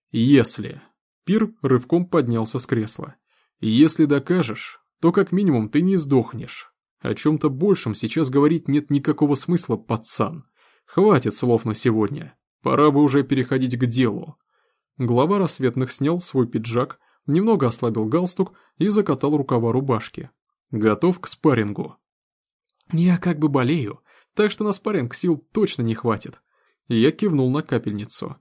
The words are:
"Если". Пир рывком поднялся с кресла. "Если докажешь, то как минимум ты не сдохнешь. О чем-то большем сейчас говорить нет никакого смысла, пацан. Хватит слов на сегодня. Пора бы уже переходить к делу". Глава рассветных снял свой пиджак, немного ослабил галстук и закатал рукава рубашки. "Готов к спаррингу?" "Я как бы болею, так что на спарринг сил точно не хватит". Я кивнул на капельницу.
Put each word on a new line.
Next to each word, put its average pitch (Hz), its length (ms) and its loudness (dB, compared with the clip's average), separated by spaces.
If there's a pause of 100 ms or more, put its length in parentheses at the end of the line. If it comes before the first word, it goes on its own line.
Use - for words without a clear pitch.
"Если". 117 720 2 (440)
Пир 214 360 0
рывком 143 460 2
поднялся 117 500 0
с 117 80 -6
кресла. - 500 -4 (440)
"Если 151 460 4
докажешь, 143 760 -2 (180)
то 165 120 2
как 190 200 0
минимум 151 380 2
ты 147 120 0
не 185 140 2
сдохнешь. 135 760 -2 (260)
О 123 140 -4
чем-то 151 380 0
большем 143 420 0
сейчас 131 380 -4
говорить 151 360 2
нет 147 220 0
никакого 143 460 0
смысла, 170 420 -2
пацан. - 680 -6 (400)
Хватит 175 500 2
слов 117 300 0
на 107 100 -2
сегодня. 117 600 -2 (280)
Пора 139 260 2
бы 143 140 4
уже 139 200 2
переходить 131 540 -2
к 123 80 0
делу". 113 520 -2 (600)
Глава 131 400 2
рассветных 131 540 -2
снял 160 280 -2
свой 131 280 -2
пиджак, 117 520 -4 (280)
немного 170 400 2
ослабил 113 380 -2
галстук 180 480 -2 (240)
и 180 100 0
закатал 165 500 0
рукава 120 340 0
рубашки. 127 600 -4 (400)
"Готов 110 480 0
к - 80 -10
спаррингу?" 107 680 -2 (960)
"Я 175 260 2
как 175 200 -2
бы 151 100 2
болею, 135 540 0 (320)
так 208 180 0
что - 120 -6
на 208 80 -2
спарринг 190 420 -4
сил 170 240 0 (160)
точно 196 300 -2
не 113 100 0
хватит". - 480 -6 (460)
Я 123 240 4
кивнул 151 400 0
на 147 100 -2
капельницу. 110 800 -6